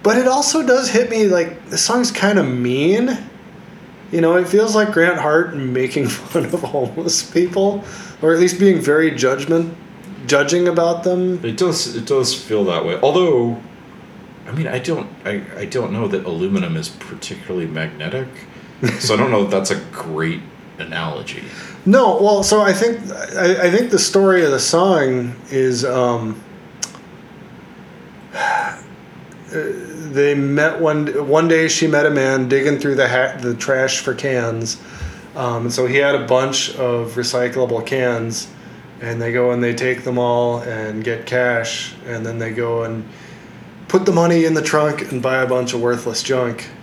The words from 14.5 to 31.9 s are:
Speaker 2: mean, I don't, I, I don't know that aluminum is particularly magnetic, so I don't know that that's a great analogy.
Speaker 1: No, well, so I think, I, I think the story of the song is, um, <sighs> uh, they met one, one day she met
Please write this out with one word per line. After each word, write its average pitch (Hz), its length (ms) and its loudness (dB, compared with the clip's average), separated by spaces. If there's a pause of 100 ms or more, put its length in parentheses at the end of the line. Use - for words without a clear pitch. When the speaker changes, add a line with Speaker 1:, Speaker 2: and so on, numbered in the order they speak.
Speaker 2:
mean, 156 160 -4
I - 100 -4
don't, 123 320 -4 (160)
I, 101 160 -4 (160)
I 98 80 -8
don't 117 280 -4
know 110 160 -2
that 98 160 -4
aluminum 90 520 -2
is 80 120 -8
particularly - 760 -10
magnetic, 80 640 -8 (720)
so 110 160 0
I - 20 2
don't 131 140 2
know 101 140 4
that 92 60 -4
that's 98 200 0
a 95 80 -2 (120)
great 80 500 -6 (380)
analogy. 80 640 -8 (420)
Speaker 1:
No, 196 360 6
well, 202 220 4
so 214 180 4
I 196 120 4
think, 233 260 0 (380)
I, 180 300 2
I 175 40 4
think 240 180 2
the 196 100 4
story 190 440 4
of 147 80 4
the 135 80 2
song 135 720 2 (160)
is, 127 360 0
um, 120 600 0
<sighs> - 1900 -20
uh, - 400 -4 (800)
they 156 840 -2
met 143 440 2
one, 151 280 2 (200)
one 160 200 4
day 160 200 4
she 160 200 0
met 147 180 4